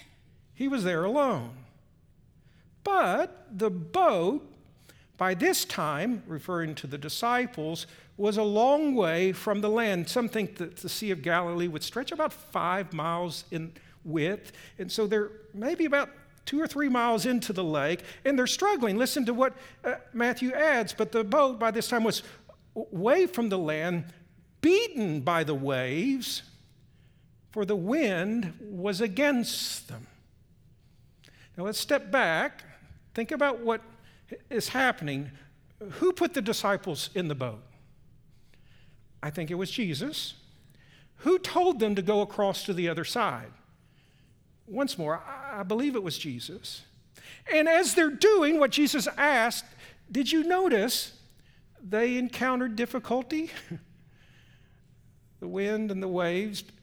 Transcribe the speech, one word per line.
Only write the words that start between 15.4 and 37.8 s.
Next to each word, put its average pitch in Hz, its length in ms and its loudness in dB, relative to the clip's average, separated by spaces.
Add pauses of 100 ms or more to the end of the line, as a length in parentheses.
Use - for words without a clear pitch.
maybe 294 300 -2
about 285 240 2 (360)
two 285 160 -2
or 311 60 -2
three 285 220 0
miles 233 360 2
into 247 260 0
the 185 120 -2
lake, 156 400 0 (200)
and 277 140 2
they're 254 80 4
struggling. 240 520 2
Listen 254 280 0
to 240 80 0
what, 254 220 2 (280)
uh, 247 120 -2 (180)
Matthew 247 400 0
adds, 269 400 2
"But - 200 -2
the 226 100 2
boat 262 340 4
by 226 140 2
this 214 160 -2
time 233 160 2
was 214 180 2 (540)
away 226 500 2
from 233 240 0
the 190 80 0
land, 165 480 -2 (540)
beaten 302 600 2
by 165 220 2
the 151 120 0
waves, 139 880 -2 (1080)
for 214 140 -2
the 202 120 0
wind 202 840 0
was 202 420 -4
against 240 840 0
them." 117 180 -14 (1500)
Now 175 60 -6
let's 208 160 -4
step 277 320 0
back. 208 540 2 (500)
Think 226 160 -4
about 277 300 0
what 226 200 0 (720)
is 233 180 -2
happening. 147 600 -2 (600)
Who 359 200 2
put - 220 0
the 262 60 -2
disciples 196 760 -2
in 180 140 -2
the 147 60 -4
boat? 120 280 -6 (1600)